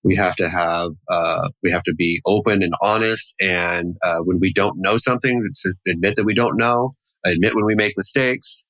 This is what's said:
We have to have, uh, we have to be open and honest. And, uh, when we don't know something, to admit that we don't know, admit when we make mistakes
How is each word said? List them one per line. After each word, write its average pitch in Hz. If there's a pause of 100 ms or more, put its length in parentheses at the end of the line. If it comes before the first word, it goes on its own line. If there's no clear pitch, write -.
We 95
have 92
to 87
have, 85 (180)
uh, 85 (160)
we 87
have 87
to 87
be 85
open 101
and 85
honest. 110
And, 87
uh, 85
when 87
we 95
don't 101
know 98
something, 123 (120)
to 92 (140)
admit 92
that 107
we 107
don't 113
know, 120 (320)
admit 90
when 107
we 107
make 104
mistakes 127